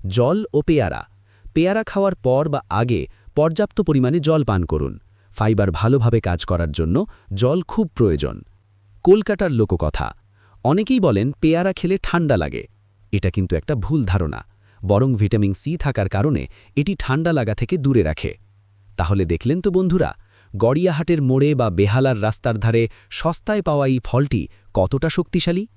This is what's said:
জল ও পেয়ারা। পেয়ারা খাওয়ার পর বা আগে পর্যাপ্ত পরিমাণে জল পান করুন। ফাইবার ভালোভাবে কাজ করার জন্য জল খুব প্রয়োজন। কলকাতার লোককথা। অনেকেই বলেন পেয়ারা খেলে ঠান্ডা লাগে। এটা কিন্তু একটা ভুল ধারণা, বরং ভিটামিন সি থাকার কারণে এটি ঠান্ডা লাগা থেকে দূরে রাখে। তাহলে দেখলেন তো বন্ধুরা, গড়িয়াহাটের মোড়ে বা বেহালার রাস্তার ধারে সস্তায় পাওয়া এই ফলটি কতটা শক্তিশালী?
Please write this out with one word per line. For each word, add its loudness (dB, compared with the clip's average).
জল 2
ও 0
পেয়ারা। 0
পেয়ারা 0
খাওয়ার -2
পর 0
বা -2
আগে 0
পর্যাপ্ত 0
পরিমাণে 2
জল 2
পান 0
করুন। -4
ফাইবার 2
ভালোভাবে 2
কাজ -4
করার -2
জন্য 0
জল 0
খুব -2
প্রয়োজন। 0
কলকাতার 4
লোককথা। 0
অনেকেই 2
বলেন 2
পেয়ারা 2
খেলে -2
ঠান্ডা 0
লাগে। -4
এটা 0
কিন্তু -2
একটা -4
ভুল -2
ধারণা, -2
বরং 2
ভিটামিন 2
সি -4
থাকার -2
কারণে 0
এটি -2
ঠান্ডা -2
লাগা 0
থেকে -4
দূরে 2
রাখে। -4
তাহলে -2
দেখলেন -2
তো 0
বন্ধুরা, 0
গড়িয়াহাটের 0
মোড়ে 2
বা 0
বেহালার 2
রাস্তার -2
ধারে 2
সস্তায় -4
পাওয়া 0
এই 0
ফলটি 0
কতটা 0
শক্তিশালী? -2